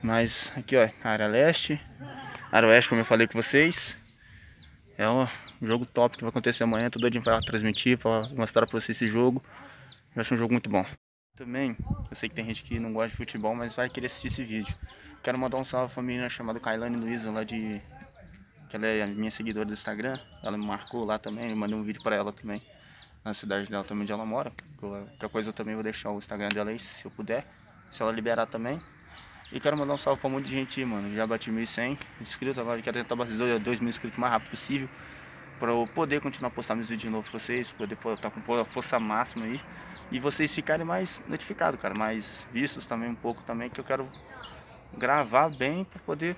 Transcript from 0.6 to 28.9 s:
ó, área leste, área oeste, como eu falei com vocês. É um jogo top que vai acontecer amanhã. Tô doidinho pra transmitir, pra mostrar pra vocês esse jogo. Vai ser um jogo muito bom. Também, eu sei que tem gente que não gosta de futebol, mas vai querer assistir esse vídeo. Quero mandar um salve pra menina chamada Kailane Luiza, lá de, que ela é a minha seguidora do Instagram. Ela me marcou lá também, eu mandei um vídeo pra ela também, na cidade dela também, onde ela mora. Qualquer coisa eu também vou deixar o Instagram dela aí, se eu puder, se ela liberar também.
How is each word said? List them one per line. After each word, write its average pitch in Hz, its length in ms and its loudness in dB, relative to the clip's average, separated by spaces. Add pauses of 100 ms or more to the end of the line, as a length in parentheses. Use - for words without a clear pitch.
ó, 113 100 10 (160)
área 107 240 2
leste, 147 500 6 (720)
área 113 200 8
oeste, 117 180 12
como 117 140 4
eu 110 40 2
falei 113 220 8
com - 60 -4
vocês. 143 640 4 (1000)
É 107 120 4
um 127 180 4 (340)
jogo 120 240 2
top 120 300 4
que - 60 -10
vai 117 80 0
acontecer 120 340 2
amanhã. 117 260 4
Tô 120 100 -4
doidinho 120 220 4
pra 117 200 6
transmitir, 110 560 4
pra 113 360 2
mostrar 117 280 4
pra 113 180 2
vocês 107 160 -4
esse 113 160 2
jogo. 123 320 4 (720)
Vai 117 80 0
ser 127 120 2
um - 20 2
jogo 113 160 2
muito 120 160 0
bom. 98 160 4 (500)
Também, 127 400 -4 (340)
eu 120 60 -12
sei 120 140 -4
que - 60 -10
tem 113 100 -4
gente 110 180 -6
que 120 160 -4
não 113 140 -4
gosta 110 160 2
de - 80 -12
futebol, 110 360 -2
mas 120 220 -4
vai 123 140 0
querer 123 160 -6
assistir - 220 -6
esse 123 140 -4
vídeo. 110 320 -4 (480)
Quero 127 160 0
mandar 131 200 -2
um 131 80 -2
salve 127 280 -2
pra 127 80 -6
menina 123 280 -4
chamada 117 320 -6
Kailane 120 340 -2
Luiza, 113 340 -4
lá 110 140 -2
de, 110 380 -4 (880)
que - 80 -8
ela 110 100 0
é 110 160 2
a 101 40 0
minha 107 220 -2
seguidora 110 360 -2
do 104 80 -4
Instagram. 110 440 -4 (280)
Ela 104 120 -2
me 104 80 -2
marcou 110 400 -4
lá 107 140 0
também, 113 320 -6
eu 107 60 -2
mandei 107 180 0
um 107 80 -4
vídeo 107 180 -2
pra 110 140 0
ela 101 160 0
também, 107 300 -8 (640)
na 107 80 -4
cidade 101 360 -2
dela 101 140 -2
também, 104 200 -4
onde 104 100 -2
ela 110 120 -4
mora. 117 240 -2 (280)
Qualquer 101 500 -8
coisa 110 220 -2
eu 107 40 -8
também 110 200 -6
vou 110 100 -4
deixar 107 260 -6
o 101 100 -4
Instagram 104 280 -6
dela 104 220 2
aí, 113 100 -4
se - 240 -12
eu 98 80 -12
puder, 104 340 -4 (460)
se - 100 -6
ela 113 120 2
liberar 113 320 2
também. 117 300 -4 (760)